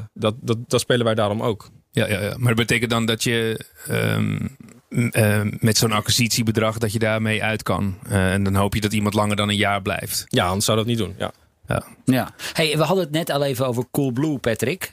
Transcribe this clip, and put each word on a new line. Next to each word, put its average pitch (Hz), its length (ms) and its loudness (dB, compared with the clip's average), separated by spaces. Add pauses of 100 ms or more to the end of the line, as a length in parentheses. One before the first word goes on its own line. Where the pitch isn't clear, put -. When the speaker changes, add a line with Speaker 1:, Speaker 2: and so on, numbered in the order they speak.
(140)
Speaker 1:
dat, 107 260 0
dat, 117 160 -2 (120)
dat 123 120 2
spelen 123 240 0
wij 113 100 2
daarom 107 280 0
ook. 113 260 -4 (220)
Speaker 2:
Ja, 107 180 0
ja, 95 120 0
ja. 101 180 -4
Maar 120 180 2
dat 117 100 2
betekent 117 240 2
dan 113 160 2
dat 113 160 -2
je, 113 420 -2 (240)
ehm, 110 460 0 (540)
m-, 120 200 0
eh, 107 320 2 (200)
met 110 160 2
zo'n 113 160 2
acquisitiebedrag 110 880 0
dat 110 140 -2
je 113 60 -2
daarmee 110 440 0
uit 107 200 -2
kan. 98 320 -2 (140)
Eh, 92 240 2
en 101 120 2
dan 95 100 2
hoop 98 200 2
je 110 60 0
dat 104 120 0
iemand 104 220 0
langer 104 220 2
dan 104 120 0
een 104 80 0
jaar 101 260 0
blijft. 95 460 -4
Speaker 1:
Ja, 113 180 2
anders 95 180 0
zou 110 120 2
dat 110 100 0
niet 117 120 -2
doen, 90 200 -4
ja. - 120 -6 (380)
Speaker 2:
Ja. - 140 0 (220)
Speaker 3:
Ja. 127 300 2 (180)
Hey, 151 240 0
we 151 60 2
hadden 180 220 2
het 147 80 -6
net 165 180 -2
al 143 140 0
even 135 220 0
over 123 240 -2
Coolblue, 139 480 0
Patrick. 120 540 -2